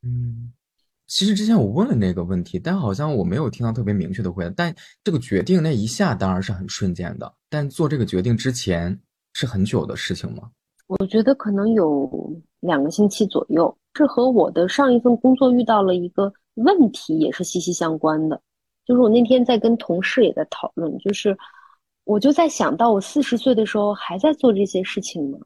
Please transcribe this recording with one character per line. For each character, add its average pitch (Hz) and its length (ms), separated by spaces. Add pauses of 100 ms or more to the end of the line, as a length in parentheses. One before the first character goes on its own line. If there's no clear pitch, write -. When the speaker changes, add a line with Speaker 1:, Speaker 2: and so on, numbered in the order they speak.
Speaker 1:
嗯。 120 500 (560)
其 - 160
实 214 100
之 208 120
前 226 100
我 131 100
问 139 200
了 262 80
那 98 180
个 90 120
问 90 180
题， 90 160
但 170 180
好 127 160
像 147 200
我 110 120
没 87 120
有 143 120
听 - 160
到 113 80
特 120 100
别 104 120
明 92 180
确 107 100
的 92 100
回 92 120
答。 90 120
但 175 180 (300)
这 208 60
个 160 100
决 98 200
定 180 220
那 160 100
一 110 140
下 143 280
当 95 180
然 92 100
是 95 100
很 92 160
瞬 95 240
间 87 260
的， - 140 (160)
但 147 200
做 151 200
这 147 80
个 120 80
决 92 160
定 113 160
之 120 160
前 90 440 (360)
是 - 140
很 98 180
久 92 220
的 - 100
事 - 180
情 - 200
吗？ - 160 (380)
Speaker 2:
我 190 180
觉 220 160
得 240 120
可 220 160
能 202 220
有 147 560 (320)
两 160 220
个 147 80
星 208 180
期 202 180
左 143 220
右， 165 280 (180)
这 302 120
和 247 240
我 226 200
的 175 180
上 269 240
一 247 80
份 240 160
工 262 200
作 254 160
遇 247 100
到 220 200
了 190 120
一 175 160
个 202 220 (220)
问 277 360
题 - 280
也 156 140
是 - 100
息 180 180
息 175 120
相 165 260
关 156 300
的。 156 120 (440)
就 247 100
是 247 60
我 240 80
那 233 140
天 247 220
在 240 140
跟 226 180
同 180 260
事 226 220
也 170 100
在 - 160
讨 - 240
论， 160 240
就 196 140
是 196 240 (680)
我 208 160
就 262 140
在 320 160
想 - 280
到 233 160
我 196 80
四 285 220
十 247 140
岁 254 180
的 220 100
时 214 140
候 208 160
还 185 240
在 302 140
做 262 200
这 196 140
些 185 160
事 - 180
情 147 300
吗？ 143 160